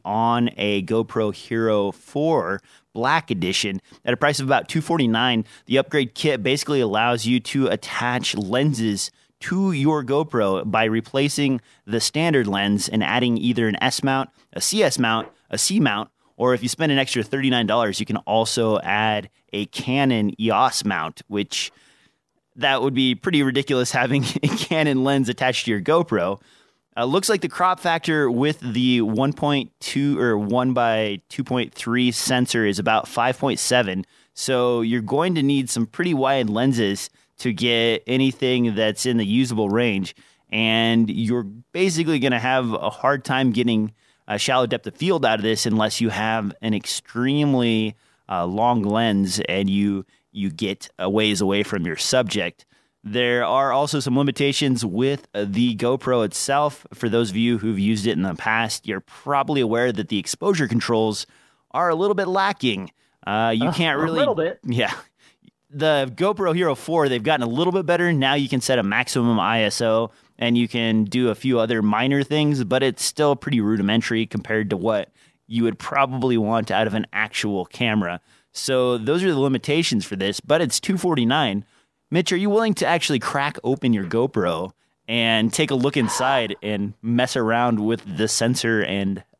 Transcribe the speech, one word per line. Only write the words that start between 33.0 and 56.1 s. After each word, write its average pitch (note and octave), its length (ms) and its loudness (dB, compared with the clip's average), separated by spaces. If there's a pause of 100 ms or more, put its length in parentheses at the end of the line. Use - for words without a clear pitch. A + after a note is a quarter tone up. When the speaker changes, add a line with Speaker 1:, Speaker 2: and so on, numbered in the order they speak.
Speaker 1:
five B2 320 -2
point C3+ 180 -2
seven. G2 460 0 (300)
So B2 480 0
you're A2+ 200 0
going D3+ 340 0
to D3+ 80 0
need C#3 260 0
some A#2 160 -2
pretty F3 280 -2
wide C3 360 0
lenses A2+ 600 0 (280)
to A#2+ 160 -2
get A#2 520 2
anything B2+ 720 0
that's G#2+ 300 0
in B2+ 100 2
the A2+ 100 2
usable A2+ 440 0
range. G#2 440 0 (360)
And A2+ 600 2
you're A#2 340 -2
basically D#3+ 760 -2
gonna B2 200 2
have B2+ 340 0
a F#2 160 -4
hard C3+ 340 0
time C3 300 0
getting A2 400 0 (340)
a G#2 100 -4
shallow B2+ 300 2
depth A#2+ 200 -4
of G2 100 -10
field E3 280 0
out A2 140 2
of G2+ 40 -4
this A2 220 0
unless A2 360 0
you A2+ 80 2
have G#2+ 520 -2
an A2 120 0
extremely, A#2+ 1200 0 (320)
uh, F2+ 180 -2
long A2 380 2
lens G2+ 640 0
and F#2+ 220 0
you, G2 360 0 (280)
you G2 160 -4
get F#2+ 400 -6 (100)
a F#2 100 -2
ways G#2+ 300 2
away G2 240 0
from F#2+ 220 -4
your E2 100 -4
subject. G2+ 720 -2 (400)
There A#2+ 400 0
are C3 260 0
also C#3 300 0
some B2+ 160 0
limitations C#3 680 0
with, B2+ 480 -2
uh, G#2 140 -4
the A2+ 300 0
GoPro B2 480 0